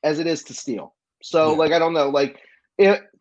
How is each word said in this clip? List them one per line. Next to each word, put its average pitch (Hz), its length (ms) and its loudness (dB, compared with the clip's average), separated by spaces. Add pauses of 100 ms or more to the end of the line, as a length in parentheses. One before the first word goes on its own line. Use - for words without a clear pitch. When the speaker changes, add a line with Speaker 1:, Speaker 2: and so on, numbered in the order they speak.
Speaker 1:
as 151 160 -2
it 165 80 -4
is 160 160 -4
to - 100 -20
steal. - 400 -10 (280)
So, 156 300 0
Speaker 2:
Yeah. 156 60 0
Speaker 1:
like, 156 140 2
I 165 80 2
don't 165 140 0
know. 147 160 0
Like, 139 300 -2 (380)
if, 202 220 4 (220)